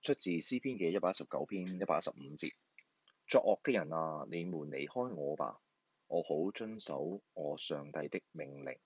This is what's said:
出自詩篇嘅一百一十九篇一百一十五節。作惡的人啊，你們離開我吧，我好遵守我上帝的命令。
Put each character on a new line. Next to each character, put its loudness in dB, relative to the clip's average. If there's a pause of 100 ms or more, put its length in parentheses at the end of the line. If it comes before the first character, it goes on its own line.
出 4
自 -2
詩 2
篇 -2
嘅 4
一 4
百 4
一 2
十 -2
九 -2
篇 -2
一 -2
百 4
一 4
十 -2
五 -12 (200)
節。 -4 (720)
作 6
惡 4
的 2
人 2
啊， 0
你 -2
們 -4
離 -4
開 -4
我 -2
吧， -4 (460)
我 2
好 2
遵 -8
守 -4 (120)
我 -4
上 -4
帝 -4
的 -4 (120)
命 -8
令。 -6